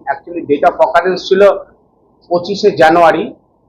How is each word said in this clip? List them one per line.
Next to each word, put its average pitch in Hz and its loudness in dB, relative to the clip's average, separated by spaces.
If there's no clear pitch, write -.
Actually, 165 -12
date 143 0
of 170 -4
occurrence 175 -2
ছিল 190 0
পঁচিশে 190 -2
জানুয়ারি। 160 2